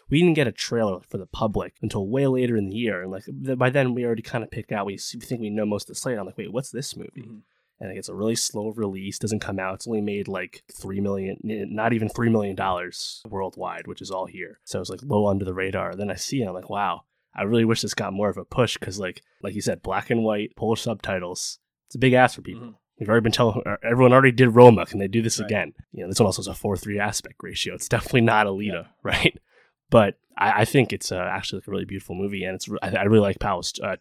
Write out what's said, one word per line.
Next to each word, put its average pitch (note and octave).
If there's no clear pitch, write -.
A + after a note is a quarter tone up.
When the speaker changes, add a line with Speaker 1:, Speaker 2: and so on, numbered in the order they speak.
Speaker 1:
we C#3
didn't E3+
get C#3+
a G#2+
trailer G#2+
for -
the F#2
public G2+
until G#2
way C3
later B2+
in G2+
the G2
year. G#2+
And, F#2
like, F#2+
th-, C3
by B2+
then B2+
we A#2+
already A#2
kinda A#2
picked -
out, G2+
we G2+
s-, -
we A#2+
think A#2
we G#2+
know G#2+
most G#2
of -
the -
slate. B2+
I'm G2
like, F#2
"Wait, G2
what's C3
this -
movie?" -
Speaker 2:
Mm-hmm. A2
Speaker 1:
And F#2+
it G2+
gets G2
a F#2
really G#2+
slow G#2+
release, G2+
doesn't G#2+
come G2
out. F#2+
It's -
only A2+
made, G2+
like, F#2
three F#2+
million, G2
n-, G#2+
not A2+
even A2
three A#2
million G#2
dollars F2+
worldwide, F#2
which F2
is F#2
all F#2
here. F2+
So -
it's, F#2
like, F#2+
low G#2
under G2
the F#2
radar. F#2
Then G2+
I F#2
see C3+
it, G#2+
I'm F2+
like, F#2
"Wow, G2+
I G2
really A2+
wish A2
this G2+
got G2
more G2+
of F#2
a F#2
push," -
'cause, G2
like, F#2
like G2
you G#2
said, -
black F#2+
and A#2
white, G#2+
Polish A2
subtitles. F#2
It's -
a -
big B2+
ask B2+
for -
people. G2
Speaker 2:
Mm-hmm. A#2+
Speaker 1:
We've G#2
already A2+
been A#2
telling, A2+
uh, G2+
everyone B2
already C3
did B2
Roma. A#2+
Can -
they G2
do A2
this A2+
Speaker 2:
Right. G#2
Speaker 1:
again? G2+
You -
know, F2+
this F#2+
one A2+
also G2
has F#2+
a F#2
four G#2
three G2+
aspect -
ratio. F2+
It's -
definitely A#2+
not A2
Alita, G2
Speaker 2:
Yeah. E2+
Speaker 1:
<laughs> -
right? -
But G#2
I, G#2
I A2+
think B2
it's, -
uh, F#2+
actually, F#2
like, -
a G2+
really F#2+
beautiful F#2+
movie, G2
and F#2
it's -
re-, G#2
I, F#2+
I F#2+
really G#2+
like G2
Powell's, F#2
uh, F#2+